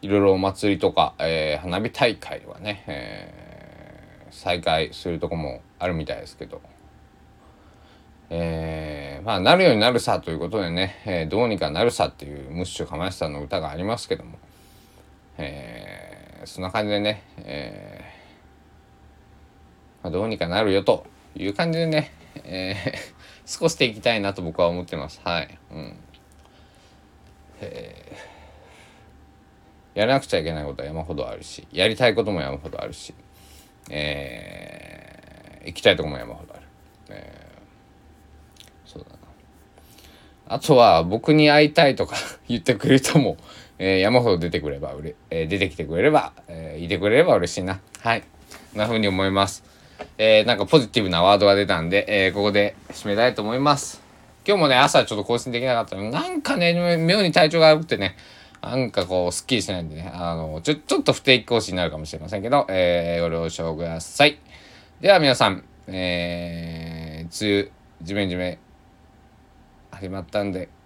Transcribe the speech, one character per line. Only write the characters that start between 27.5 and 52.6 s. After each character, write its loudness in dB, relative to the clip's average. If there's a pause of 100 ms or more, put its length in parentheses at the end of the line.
え -16 (1800)
ー、 -6
や 4
ら 4
な 2
く -18
ち -6
ゃ 2
い -4
け -4
な -6
い -6
こ -8
と -12
は -10
山 -8
ほ -8
ど -6
あ -10
る -16
し、 -18
や 2
り 0
た 4
い 4
こ 0
と -2
も -2
山 -6
ほ -12
ど -10
あ -8
る -12
し、 -18 (760)
え -12
ー、 -12
行 -12
き -14
た 6
い 4
と -4
こ -4
も -8
山 -12
ほ -18
ど -20
あ -20
る。 -20 (460)
え -20 (1400)
ー、 -20
そ -20
う -20
だ -20
な。 -20 (1300)
あ -4
と 6
は、 10
僕 2
に 8
会 8
い 0
た 6
い 0
と -2
か -10 (160)
<laughs> -20
言 -2
っ -14
て 2
く -4
れ 8
る 8
人 4
も、 0 (420)
え 2
ー、 4
山 6
ほ 2
ど 4
出 -2
て -2
く -6
れ -8
ば -8
う -12
れ-、 -12 (140)
え -2
ー、 -4
出 -2
て 0
き -16
て -8
く -4
れ 2
れ 6
ば、 2 (160)
え -12
ー、 -8
い -8
て -2
く 0
れ 4
れ 8
ば 6
嬉 0
し -4
い -4
な。 -6 (180)
は 0
い。 -6
こ -20 (480)
ん -8
な 2
風 0
に 2
思 0
い 0
ま 2
す。 -14 (520)
え 8
ー、 2
な 2
ん -6
か -2
ポ 6
ジ 0
テ 0
ィ 0
ブ 0
な 2
ワ 8
ー 4
ド 6
が 8
出 4
た 0
ん -2
で、 2
え 2
ー、 -6
こ 0
こ 2
で 2 (180)